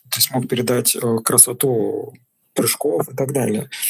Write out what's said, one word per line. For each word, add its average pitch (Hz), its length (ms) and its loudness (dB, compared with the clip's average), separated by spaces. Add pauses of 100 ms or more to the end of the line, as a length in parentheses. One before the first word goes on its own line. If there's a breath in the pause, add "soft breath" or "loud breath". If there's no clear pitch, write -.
(100)
ты - 100 -4
смог - 260 0
передать, 123 480 0
э, 117 300 0
красоту 123 880 0 (420)
прыжков 147 540 0
и 123 80 -12
так 131 160 0
далее. 110 380 0 (200 loud breath)